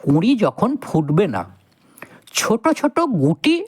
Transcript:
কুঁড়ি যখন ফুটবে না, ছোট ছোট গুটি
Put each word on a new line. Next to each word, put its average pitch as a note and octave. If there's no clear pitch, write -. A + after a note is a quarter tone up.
কুঁড়ি E3
যখন G3+
ফুটবে D#3
না, F2
ছোট -
ছোট -
গুটি E3+